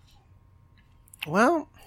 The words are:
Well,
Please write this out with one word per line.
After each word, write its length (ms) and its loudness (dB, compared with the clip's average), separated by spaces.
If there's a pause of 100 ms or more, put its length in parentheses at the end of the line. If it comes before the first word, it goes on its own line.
(1300)
Well, 440 0 (180)